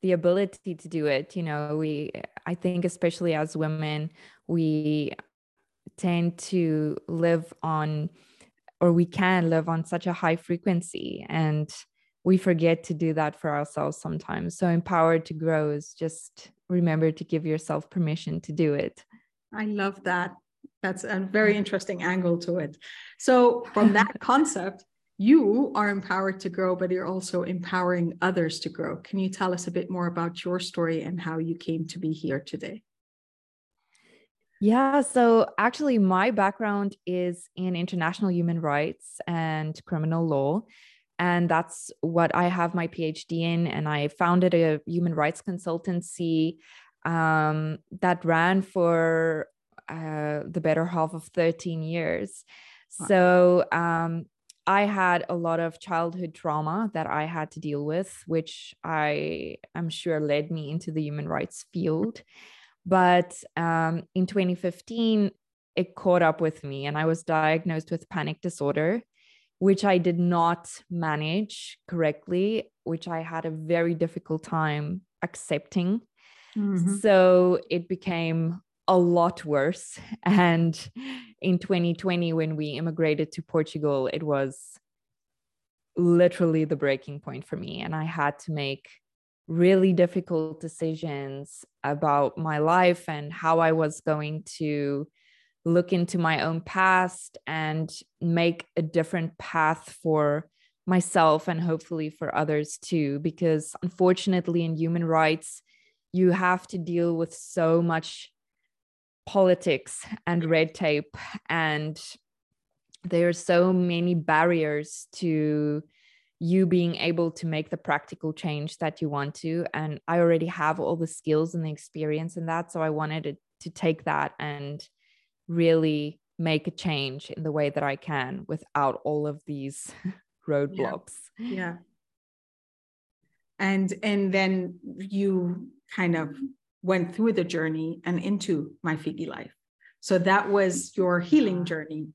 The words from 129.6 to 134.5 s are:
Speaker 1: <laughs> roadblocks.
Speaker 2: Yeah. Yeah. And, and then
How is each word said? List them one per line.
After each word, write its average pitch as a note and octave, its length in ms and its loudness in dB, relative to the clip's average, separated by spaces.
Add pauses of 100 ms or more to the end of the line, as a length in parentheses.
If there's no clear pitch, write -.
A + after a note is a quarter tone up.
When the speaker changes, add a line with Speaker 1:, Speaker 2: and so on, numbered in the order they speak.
Speaker 1:
<laughs> - 300 -20
roadblocks. C#3+ 640 -2 (260)
Speaker 2:
Yeah. A#3 100 -8
Yeah. F3+ 280 -6 (1800)
And, F#3+ 340 0 (100)
and G3+ 300 0
then F#3 460 0 (200)